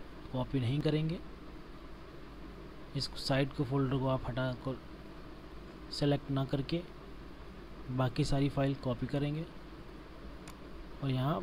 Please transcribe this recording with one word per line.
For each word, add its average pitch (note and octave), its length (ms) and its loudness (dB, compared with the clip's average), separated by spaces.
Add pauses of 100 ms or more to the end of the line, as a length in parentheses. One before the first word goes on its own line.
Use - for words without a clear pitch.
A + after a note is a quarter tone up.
(320)
copy B2+ 280 2
नहीं B2+ 200 4
करेंगे, D#3 380 4 (1800)
इस - 220 0
साइट C3+ 340 4
के D3 120 2
फोल्डर C3+ 340 4
को C3 100 4
आप C3 180 2
हटा B2+ 260 2 (120)
कर, C3 140 -2 (1120)
select C#3+ 380 4
ना C3+ 140 4
करके, C#3+ 360 0 (1120)
बाकी C3 320 4
सारी C#3 240 6
फाइल C#3 280 4
copy B2+ 300 0
करेंगे D3 380 2 (1600)
और C3+ 80 2
यहाँ C3+ 320 4